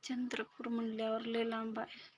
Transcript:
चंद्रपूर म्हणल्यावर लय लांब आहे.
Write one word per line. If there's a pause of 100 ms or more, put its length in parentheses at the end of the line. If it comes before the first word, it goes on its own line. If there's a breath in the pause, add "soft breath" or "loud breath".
चंद्रपूर
म्हणल्यावर
लय
लांब
आहे.